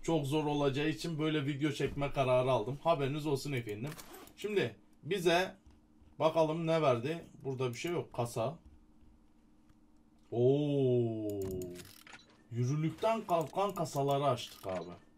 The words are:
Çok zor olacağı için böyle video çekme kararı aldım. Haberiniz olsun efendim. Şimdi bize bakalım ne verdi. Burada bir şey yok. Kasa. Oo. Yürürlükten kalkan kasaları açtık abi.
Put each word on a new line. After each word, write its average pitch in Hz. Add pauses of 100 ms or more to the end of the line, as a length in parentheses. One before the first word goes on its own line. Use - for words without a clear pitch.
Çok 160
zor 147
olacağı 143
için 160
böyle 156
video 143
çekme 143
kararı 127
aldım. 123
Haberiniz 147
olsun 147
efendim. 117 (480)
Şimdi 185 (280)
bize 180 (640)
bakalım 160
ne 160
verdi. 143 (180)
Burada 131
bir 120
şey -
yok. -
Kasa. 120 (1700)
Oo. 123 (1080)
Yürürlükten 156
kalkan 185
kasaları 143
açtık 123
abi. 90 (280)